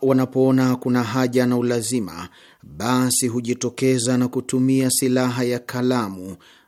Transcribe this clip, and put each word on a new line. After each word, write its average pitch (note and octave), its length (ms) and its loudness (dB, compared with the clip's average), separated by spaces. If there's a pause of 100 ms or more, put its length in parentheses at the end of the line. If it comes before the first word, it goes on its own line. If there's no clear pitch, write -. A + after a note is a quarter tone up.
wanapoona C3 720 2
kuna B2 260 0
haja B2 440 0
na B2 100 2
ulazima, A2+ 720 -4 (340)
basi B2 640 0
hujitokeza B2 920 0
na B2 100 2
kutumia C3 640 0
silaha B2+ 540 0
ya B2 140 -2
kalamu, A2+ 760 -4 (320)